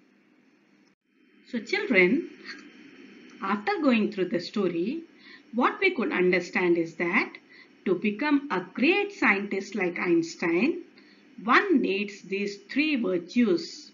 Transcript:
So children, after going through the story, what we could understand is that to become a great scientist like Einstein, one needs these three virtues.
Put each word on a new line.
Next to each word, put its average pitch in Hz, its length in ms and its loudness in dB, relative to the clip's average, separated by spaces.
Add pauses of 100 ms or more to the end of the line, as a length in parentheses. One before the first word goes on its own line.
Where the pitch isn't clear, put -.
(1500)
So 247 120 -6
children, 254 720 2 (1120)
after 214 380 -2
going 233 320 2
through 185 160 -2
the 175 120 -2
story, 190 640 -2 (520)
what 302 260 0
we 381 100 4
could 214 220 -2
understand 180 680 2
is 165 180 -2
that 180 380 -2 (500)
to 190 120 2
become 277 540 0
a 185 100 -2 (140)
great 392 380 2
scientist 202 640 -2
like 180 240 -2
Einstein, 175 840 0 (600)
one 294 400 4
needs 196 400 -2
these 196 360 -4 (120)
three 302 260 0
virtues. 185 960 0